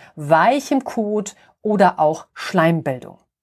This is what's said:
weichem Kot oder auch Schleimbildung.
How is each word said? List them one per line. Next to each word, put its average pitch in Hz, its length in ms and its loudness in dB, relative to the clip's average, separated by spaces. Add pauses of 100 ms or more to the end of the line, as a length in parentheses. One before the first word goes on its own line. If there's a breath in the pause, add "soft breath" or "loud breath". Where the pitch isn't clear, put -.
(140 soft breath)
weichem 185 680 2
Kot 208 520 -4 (260 soft breath)
oder 202 360 2
auch 156 360 0
Schleimbildung. 160 840 -2 (260)